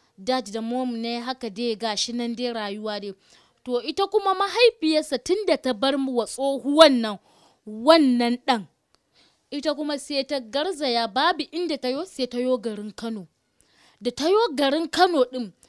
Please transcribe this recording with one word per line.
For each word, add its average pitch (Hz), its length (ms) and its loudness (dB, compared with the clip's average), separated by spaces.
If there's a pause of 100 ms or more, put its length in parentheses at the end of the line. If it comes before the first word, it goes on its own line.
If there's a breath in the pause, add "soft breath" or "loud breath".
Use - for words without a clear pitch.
(160 soft breath)
dad 254 360 -2
da 226 80 -4
mom 240 360 -2
ne, 233 220 -4
haka 240 320 -8
dai 226 240 -2
ga 214 220 -4
shi - 160 -4
nan 240 240 -4
dai 240 160 -4
rayuwa 208 480 -6
dai. 202 120 -10 (520 soft breath)
To 247 180 -2
ita 320 240 -2
kuma 392 280 2
mahaifiyarsa 370 880 2
tun 381 240 0
da 302 80 4
ta 254 160 -2
bar 269 260 0
mu 269 140 -2
wa 226 140 0
tsohuwan 277 720 4
nan, 214 180 -4 (480 soft breath)
wannan 240 800 4
ɗan, 233 160 2 (880 soft breath)
ita 294 240 -4
kuma 294 240 -6
sai 277 260 -4
ta 277 160 -4
garzaya 254 680 -2
babu 294 440 0
inda 320 260 -2
ta 254 100 -4
yo, 269 160 -4
sai 269 220 -6
ta 247 120 -6
yo 254 200 2
garin 208 340 -8
Kano. 220 340 -10 (720 soft breath)
Da 240 100 -4
ta 269 180 -2
yo 440 260 4
garin 285 340 2
Kano 339 360 4
ɗin, 240 280 -8 (160 soft breath)